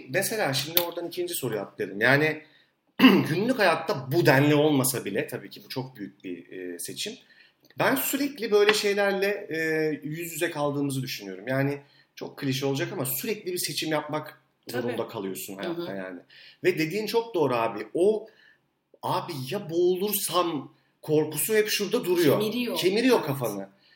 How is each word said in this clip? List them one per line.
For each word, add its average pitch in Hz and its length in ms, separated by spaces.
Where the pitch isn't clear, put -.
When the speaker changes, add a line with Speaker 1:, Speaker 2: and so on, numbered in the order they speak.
Speaker 1:
mesela 175 460
şimdi 165 260
oradan 170 280
ikinci 175 260
soruya 107 280
atlayalım. 98 380
Yani 147 420
<clears throat> 180 580
günlük 214 300
hayatta 156 540
bu 170 140
denli 147 280
olmasa 135 500
bile 104 220
tabii 98 240
ki - 140
bu - 40
çok - 280
büyük - 280
bir, 87 280
e, 90 260
seçim. - 340
Ben 208 160
sürekli 262 560
böyle 208 240
şeylerle, 202 760
e, 160 80
yüz 165 240
yüze 165 180
kaldığımızı 143 520
düşünüyorum. 98 460
Yani 139 300
çok - 240
klişe 139 280
olacak 147 260
ama 151 120
sürekli 202 480
bir 180 60
seçim 156 320
yapmak 151 520
Speaker 2:
Tabii. 120 120
Speaker 1:
zorunda 117 260
kalıyorsun 98 480
hayatta 170 260
Speaker 3:
Hı 175 100
hı. 98 40
Speaker 1:
yani. 92 240
Ve 180 140
dediğin 180 280
çok 226 280
doğru 139 200
abi. 110 400
O, 208 320
"Abi 170 300
ya 196 200
boğulursam?" 175 1040
korkusu 151 520
hep 208 140
şurada 202 360
duruyor. 165 360
Speaker 3:
Kemiriyor. 220 380
Speaker 1:
Kemiriyor 220 380
Speaker 3:
Evet. - 100
Speaker 1:
kafanı. 113 420